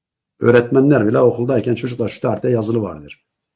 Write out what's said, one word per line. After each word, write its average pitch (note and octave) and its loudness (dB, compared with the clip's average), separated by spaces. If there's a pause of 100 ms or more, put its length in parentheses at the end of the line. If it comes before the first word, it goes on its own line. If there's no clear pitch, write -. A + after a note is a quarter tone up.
(400)
Öğretmenler A#2+ 4
bile A#2+ 0
okuldayken, A#2+ 0
"Çocuklar, B2 -6
şu - -8
tarihte B2 -4
yazılı A2+ -2
vardır. D2+ -14 (300)